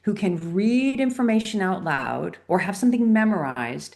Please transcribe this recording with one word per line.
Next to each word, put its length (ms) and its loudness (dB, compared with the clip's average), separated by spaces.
who 100 0
can 400 -2
read 460 2
information 640 0
out 220 0
loud 540 -4
or 120 2
have 180 -4
something 340 2
memorized 840 0